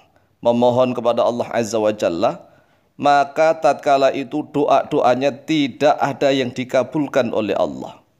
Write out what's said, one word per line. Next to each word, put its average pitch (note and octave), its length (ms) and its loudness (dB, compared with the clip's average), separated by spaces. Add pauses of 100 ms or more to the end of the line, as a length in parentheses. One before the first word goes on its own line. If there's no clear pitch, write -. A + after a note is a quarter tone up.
(400)
memohon A#2+ 560 2
kepada A#2 280 0
Allah A#2 280 -2
Azza A2+ 240 -2
wa G#2+ 160 2
Jalla, G#2 480 -2 (560)
maka C#3+ 560 2
tatkala C#3 640 2
itu C#3 240 -6 (100)
doa-doanya C#3 840 0 (120)
tidak C#3+ 560 0
ada C3+ 320 0
yang C3 160 0
dikabulkan B2+ 840 -2
oleh G#2 200 -2
Allah. C2+ 480 -4 (200)